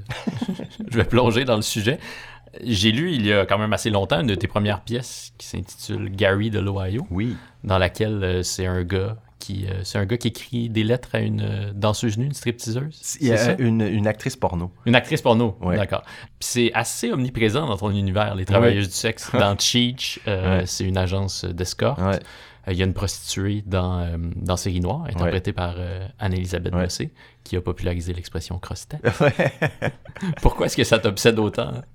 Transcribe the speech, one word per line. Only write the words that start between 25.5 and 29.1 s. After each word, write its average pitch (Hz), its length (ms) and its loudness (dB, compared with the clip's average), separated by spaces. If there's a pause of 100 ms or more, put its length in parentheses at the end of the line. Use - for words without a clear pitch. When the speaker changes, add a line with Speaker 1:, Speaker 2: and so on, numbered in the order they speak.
Speaker 2:
Ouais. 95 40 -4
Speaker 1:
par, 87 220 -4
euh, 92 320 -6 (100)
Annelise 92 360 -2
Speaker 2:
Ouais. 87 160 -2
Speaker 1:
Bossé, 90 420 -2 (320)
qui - 120 -6
a 90 40 0
popularisé 87 540 -2
l'expression 90 440 -8
cross-tête. - 440 -10
Speaker 2:
<laughs> - 180 2